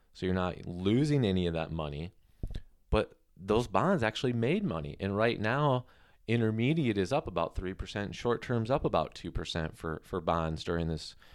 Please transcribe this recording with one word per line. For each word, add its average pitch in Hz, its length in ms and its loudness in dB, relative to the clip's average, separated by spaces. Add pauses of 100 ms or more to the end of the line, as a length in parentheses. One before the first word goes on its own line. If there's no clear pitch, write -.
(140)
so - 120 -6
you're 92 100 2
not 90 320 -2
losing 120 580 2
any 92 220 4
of 82 60 0
that 80 180 -2
money. 78 400 -6 (800)
But - 220 2 (300)
those 107 240 2
bonds 120 360 2
actually 120 300 0
made 131 300 0
money. 80 360 -4
And 98 180 -2
right 113 220 2
now, 127 460 2 (420)
intermediate 117 720 2
is 92 140 2
up 151 160 -2
about 85 280 -2
three 92 180 -4
percent, 101 400 -6
short 117 300 -2
term's 117 260 0
up 143 160 0
about 90 300 0
two - 160 -8
percent 80 440 -4
for, 80 280 -6
for 90 180 -4
bonds 82 420 0
during 85 260 0
this - 260 -6 (200)